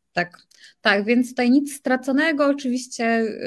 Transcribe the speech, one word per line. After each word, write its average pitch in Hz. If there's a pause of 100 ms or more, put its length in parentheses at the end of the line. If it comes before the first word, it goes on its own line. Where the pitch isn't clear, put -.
(120)
Tak, 175 (420)
tak, 202
więc 240
tutaj 247
nic 285
straconego, 277
oczywiście, 254 (420)